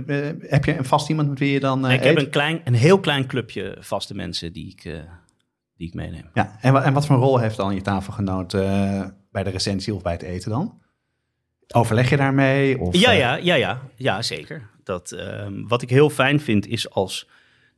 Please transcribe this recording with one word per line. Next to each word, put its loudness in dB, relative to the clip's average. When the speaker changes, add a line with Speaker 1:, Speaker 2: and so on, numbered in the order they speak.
Speaker 1:
met, -6
eh, -14
heb 2
je 0
een -4
vast 0
iemand 0
met -6
wie 2
je 2
dan, 0
eh, 0
Speaker 2:
Nee, 4
ik 0
heb 6
Speaker 1:
eet? 2
Speaker 2:
een -8
klein, -2
een 0
heel 6
klein -2
clubje -6
vaste -6
mensen -8
die -12
ik, -20
eh, -12
die -10
ik -14
meeneem. -12
Speaker 1:
Ja, -2
en 4
wa-, 6
en 2
wat 2
voor 4
rol 4
heeft -2
dan -2
je -4
tafelgenoot, -4
eh, 0
bij -4
de -4
recensie -4
of -8
bij -4
het -8
eten -8
dan? -6
Overleg 4
je 4
daarmee? 2
Of, -2
Speaker 2:
Ja, 6
Speaker 1:
eh? 4
Speaker 2:
ja, 2
ja, 0
ja. 0
Ja, -2
zeker. -10
Dat, -8
ehm, -10
wat 2
ik -8
heel 6
fijn 2
vind 0
is -6
als -4